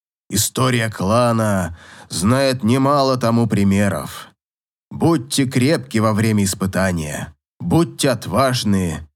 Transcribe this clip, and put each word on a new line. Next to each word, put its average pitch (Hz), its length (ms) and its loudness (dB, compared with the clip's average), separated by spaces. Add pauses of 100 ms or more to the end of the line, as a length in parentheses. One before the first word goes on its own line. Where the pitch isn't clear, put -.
(280)
История 117 640 0
клана 104 880 0 (320)
знает 131 520 0
немало 135 540 2
тому 117 300 2
примеров. 98 840 0 (640)
Будьте 135 560 0
крепки 131 520 0
во 107 140 2
время 104 320 2
испытания, 90 920 -4 (260)
будьте 151 500 0
отважны 101 1040 0